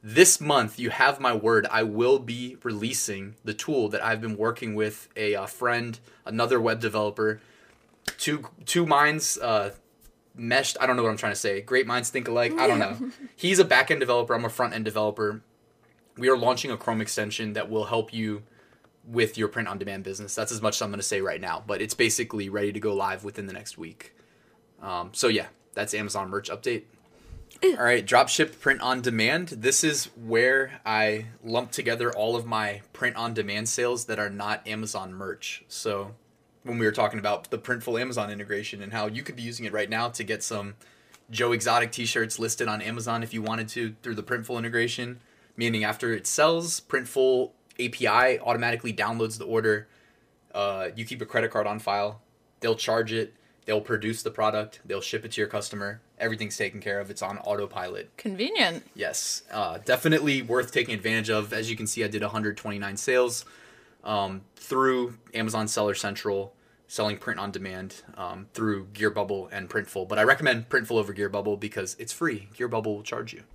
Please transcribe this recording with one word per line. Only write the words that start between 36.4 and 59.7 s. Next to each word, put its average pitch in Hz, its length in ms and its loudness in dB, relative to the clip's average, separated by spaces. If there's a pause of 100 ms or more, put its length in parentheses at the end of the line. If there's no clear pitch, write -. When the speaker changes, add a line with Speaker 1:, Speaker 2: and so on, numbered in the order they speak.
Speaker 1:
when 120 160 -6
we 113 80 4
were 107 60 4
talking 107 260 2
about 104 320 -2
the 120 80 -4
Printful 117 420 -2
Amazon 117 300 -4
integration 104 520 -6
and 101 100 -10
how 107 140 -2
you 110 160 -6
could 135 140 -12
be 120 60 -12
using 117 240 -8
it 98 60 -8
right 104 180 -2
now 113 180 -2
to 120 160 -6
get 104 180 -4
some 101 320 -6 (560)
Joe 120 220 2
Exotic 117 400 2
t-shirts 113 460 -2
listed 113 300 -2
on 107 120 -2
Amazon 113 420 -4
if 113 120 -8
you 113 80 -4
wanted 110 280 -2
to 113 320 -4
through 117 120 -6
the 104 100 -6
Printful 120 340 -2
integration, 120 640 -2 (360)
meaning 113 280 0
after 110 280 0
it 98 140 -4
sells, 165 540 2
Printful 131 720 2 (280)
A 123 120 -2
P 117 180 0
I 123 300 6
automatically 117 560 0
downloads 110 440 -2
the - 60 -8
order. 110 420 2 (680)
Uh, 98 440 0
you 113 80 -6
keep 117 160 -10
a 107 60 -4
credit 113 260 2
card 107 140 2
on 104 120 -2
file. 101 440 -2 (380)
They'll 113 140 4
charge 113 380 0
it. 113 220 -2 (300)
They'll 107 160 2
produce 110 440 -2
the 110 80 -2
product. 107 520 -2
They'll 98 160 -4
ship 110 240 -6
it 110 80 -10
to - 80 -4
your 104 60 2
customer. 104 540 -6 (180)
Everything's 110 380 -4
taken 101 240 -4
care 101 180 -4
of. 98 120 -8
It's 104 120 -8
on 101 160 -6
autopilot. 98 760 -6
Speaker 2:
Convenient. 214 680 -2 (100)
Speaker 1:
Yes. - 480 -4 (100)
Uh, 95 320 -2